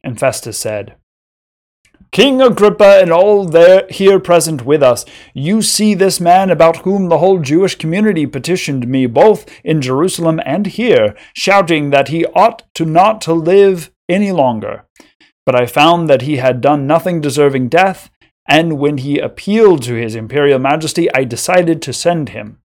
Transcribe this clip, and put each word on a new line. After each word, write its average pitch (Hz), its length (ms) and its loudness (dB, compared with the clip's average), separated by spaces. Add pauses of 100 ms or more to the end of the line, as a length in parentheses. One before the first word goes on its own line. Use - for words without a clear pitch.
And 120 160 -12
Festus 123 400 -6
said, 104 380 -10 (1120)
"King 262 320 2
Agrippa 202 580 4
and 175 100 2
all 196 360 2
there 175 420 6
here 196 300 2
present 165 480 -2
with 147 160 2
us, 123 240 2 (260)
you 190 300 -2
see 214 320 0
this 185 260 0
man 180 300 2
about 165 280 2
whom 190 300 -4
the 165 100 0
whole 185 200 2
Jewish 160 380 -2
community 165 500 -2
petitioned 139 600 -6
me 131 200 -2
both 185 400 2 (180)
in 160 160 -2
Jerusalem 160 640 -2
and 202 220 -4
here, 156 480 0 (180)
shouting 165 560 0
that 139 200 0
he 165 260 -4
ought 208 300 0 (100)
to 165 100 -4
not 165 380 0
to 160 100 -4
live 175 580 2 (200)
any 196 200 -2
longer. 117 540 -4 (640)
But 127 80 0
I 123 100 2
found 160 460 0
that 123 120 4
he 143 140 -4
had 127 240 0
done 139 260 0
nothing 165 360 -2
deserving 139 460 0
death, 180 420 0 (360)
and 165 320 0
when 143 200 -2
he 143 200 -4
appealed 196 680 0
to 120 100 -6
his 113 200 -6
imperial 131 440 0
majesty, 156 560 -2
I 135 100 0
decided 165 580 -2
to 127 120 -10
send 165 360 -4
him. 110 280 -16 (100)